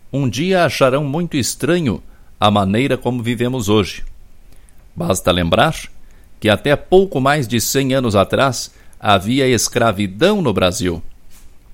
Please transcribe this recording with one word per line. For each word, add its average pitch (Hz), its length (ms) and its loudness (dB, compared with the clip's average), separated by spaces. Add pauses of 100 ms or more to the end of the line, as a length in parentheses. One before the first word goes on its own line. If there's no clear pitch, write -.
(140)
um 135 160 0
dia 175 340 0
acharão 139 400 2
muito 160 320 -4
estranho 139 680 -2 (380)
a 104 100 4
maneira 104 460 2
como 120 280 -4
vivemos 120 440 -2
hoje. 104 380 0 (880)
Basta 98 360 -2
lembrar 92 440 2 (640)
que - 80 -2
até 120 280 2
pouco 185 440 2
mais 139 280 0
de 117 120 0
cem 135 340 0
anos 123 220 0
atrás 120 560 0 (260)
havia 107 500 2
escravidão 117 920 0
no 123 120 0
Brasil. 90 480 -2 (720)